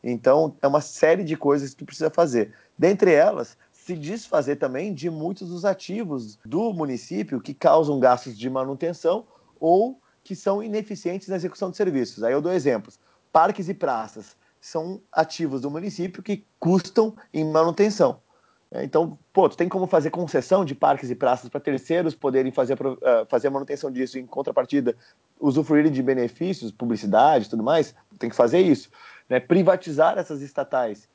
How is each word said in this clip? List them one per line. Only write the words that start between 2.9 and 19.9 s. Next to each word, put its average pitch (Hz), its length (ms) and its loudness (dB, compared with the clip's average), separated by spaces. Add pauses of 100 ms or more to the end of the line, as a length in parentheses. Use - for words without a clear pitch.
elas, 151 420 2 (160)
se - 240 -14
desfazer 151 600 -4
também 143 360 -6
de 151 160 -8
muitos 170 420 -8
dos 175 160 -10
ativos 180 800 -6
do 190 300 -4
município 156 680 -6
que 143 140 -12
causam 147 460 4
gastos 123 360 2
de 120 140 -8
manutenção 160 760 -4 (340)
ou 196 400 2 (220)
que 190 140 -12
são 202 260 -2
ineficientes 208 680 -6
na 190 100 -4
execução 180 340 -6
de - 60 -16
serviços. 135 460 -2
Aí 120 100 2
eu 147 80 0
dou 175 100 -2
exemplos. 131 480 -2 (340)
Parques 180 340 2
e 185 60 -6
praças 113 640 -6 (260)
são 170 400 -8 (100)
ativos 156 500 -2
do 143 100 -6
município 175 500 -8
que 202 240 -8 (140)
custam 196 560 2 (180)
em 156 160 -2
manutenção. 170 680 2 (500)
É, - 140 -8
então, 151 340 -2 (160)
pô, 185 160 4
tu - 80 -6
tem 175 100 0
como 185 200 -4
fazer 156 240 2